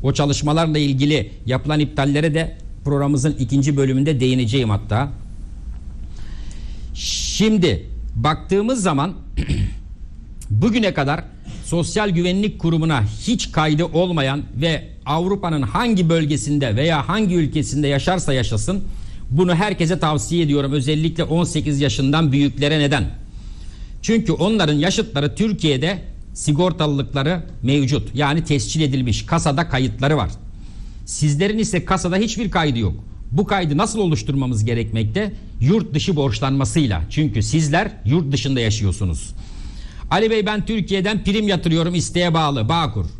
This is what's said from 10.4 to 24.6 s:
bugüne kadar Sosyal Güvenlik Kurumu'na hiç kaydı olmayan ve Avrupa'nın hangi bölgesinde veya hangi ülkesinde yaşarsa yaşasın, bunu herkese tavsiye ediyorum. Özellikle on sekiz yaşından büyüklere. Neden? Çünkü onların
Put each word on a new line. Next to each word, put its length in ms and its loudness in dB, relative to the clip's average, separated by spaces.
bugüne 440 2
kadar 300 0
Sosyal 440 0
Güvenlik 500 0
Kurumu'na 440 2
hiç 240 -2
kaydı 340 2
olmayan 560 0
ve 260 0
Avrupa'nın 560 0
hangi 480 2
bölgesinde 680 2
veya 340 2
hangi 260 2
ülkesinde 520 0
yaşarsa 460 2
yaşasın, 500 0
bunu 260 4
herkese 440 2
tavsiye 440 2
ediyorum. 280 2
Özellikle 520 0
on 200 2
sekiz 380 0
yaşından 500 2
büyüklere. 480 2
Neden? 240 2
Çünkü 300 2
onların 420 2